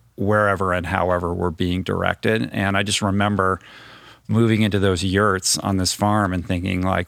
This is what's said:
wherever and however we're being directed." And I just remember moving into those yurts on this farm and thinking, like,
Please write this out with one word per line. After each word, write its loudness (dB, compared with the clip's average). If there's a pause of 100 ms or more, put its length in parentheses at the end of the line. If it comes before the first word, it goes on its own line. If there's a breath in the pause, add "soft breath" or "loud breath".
(180)
wherever 2
and -2
however 0
we're -2
being -2
directed." -2
And -2
I 2
just -4
remember 0 (680 loud breath)
moving 2
into 2
those 2
yurts 0
on 0
this 0
farm 0
and -4
thinking, -2
like, 0